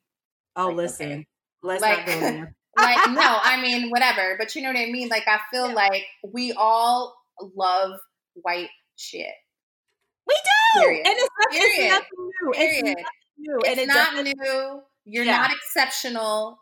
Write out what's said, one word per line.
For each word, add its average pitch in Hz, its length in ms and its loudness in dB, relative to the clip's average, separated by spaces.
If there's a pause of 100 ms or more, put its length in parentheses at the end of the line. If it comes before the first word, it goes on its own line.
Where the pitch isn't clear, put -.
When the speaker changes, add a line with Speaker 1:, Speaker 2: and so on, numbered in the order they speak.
(560)
Speaker 1:
Oh, 185 140 -2
Speaker 2:
Like, 170 60 -4
Speaker 1:
listen, 165 360 -6
Speaker 2:
okay. 147 160 -12 (340)
Speaker 1:
let's 185 220 -4
Speaker 2:
Like, 208 160 2
Speaker 1:
not 170 80 -10
go 165 120 -2
there. 160 360 -6 (100)
Speaker 2:
<laughs> - 120 -8
like, 415 340 4
no, 285 100 0 (180)
Speaker 1:
<laughs> 202 40 2
Speaker 2:
I 254 180 2
mean, 247 300 -2
whatever. 220 480 2
But 220 160 -6
you 269 80 -8
know 262 60 -4
what 247 100 -2
I 233 80 -2
mean? 247 200 -6
Like, 220 200 -2
I 214 120 4 (120)
feel 254 160 -2
Speaker 1:
Yeah. 240 80 -6
Speaker 2:
like 196 300 2 (180)
we 240 300 -8
all 233 600 2 (400)
love 190 440 0 (420)
white 175 280 -6 (260)
shit. - 360 -12 (960)
Speaker 1:
We 539 80 4 (380)
do! 831 80 6
Speaker 2:
Period. 508 260 4
Speaker 1:
And 403 80 4
it's 494 140 0 (100)
not, 415 160 4
it's 392 200 4
Speaker 2:
Period. 254 160 2
Speaker 1:
nothing 403 160 2 (100)
new. 359 320 -6
It's 247 80 -2
Speaker 2:
Period. 302 280 0
Speaker 1:
nothing - 200 -4 (320)
new. 294 220 -6
Speaker 2:
It's - 100 2
Speaker 1:
And 254 100 0
it 262 80 -2
Speaker 2:
not 285 280 4
Speaker 1:
doesn't 277 220 -4
Speaker 2:
new. 269 440 -6 (240)
You're 233 200 -4
Speaker 1:
Yeah. 233 120 2
Speaker 2:
not 262 140 0
exceptional. 226 1120 -4